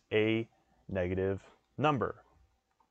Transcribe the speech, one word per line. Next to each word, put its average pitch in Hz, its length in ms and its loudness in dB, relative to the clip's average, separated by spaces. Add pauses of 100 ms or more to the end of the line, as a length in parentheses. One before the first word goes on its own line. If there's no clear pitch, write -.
(120)
a 110 360 2 (400)
negative 95 540 -2 (340)
number. 123 460 -2 (680)